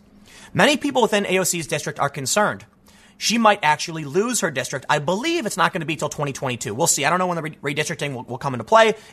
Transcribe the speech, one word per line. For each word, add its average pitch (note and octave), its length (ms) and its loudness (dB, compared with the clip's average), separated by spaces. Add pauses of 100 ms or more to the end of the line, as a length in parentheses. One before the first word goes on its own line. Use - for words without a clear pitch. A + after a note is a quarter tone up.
(540)
Many A#3+ 220 4
people C4 260 0
within G#3 240 4
A F#3 140 2
O F#3 60 0
C's E3+ 200 -2
district D3+ 320 -6
are C#3 120 0
concerned. C#3 560 0 (560)
She G#3+ 160 0
might G#3+ 260 6
actually D3+ 420 0
lose G3+ 340 0
her F3+ 100 0
district. C3 400 -6
I D3+ 100 2
believe A#3 460 -2
it's G3+ 120 -6
not E3+ 160 2
gonna E3+ 120 -6
be D#3 120 -4
till D3+ 100 -4
twenty C#3+ 240 -4
twenty-two. B2+ 420 -6
We'll D3 140 0
see. - 160 0
I C#3 60 2
don't F3 100 2
know F#3 80 0
when F3 80 -2
the E3 60 -4
re-, D3+ 320 -6
redistricting D3 400 -4
will, A#2+ 100 -8
will A#2+ 140 -8
come C3+ 160 -4
into A2+ 100 -6
play. A3+ 300 6 (200)